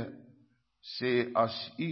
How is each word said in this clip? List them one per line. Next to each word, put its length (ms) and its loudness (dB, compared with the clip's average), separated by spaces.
sê, 380 2
"As 220 4
U, 140 -2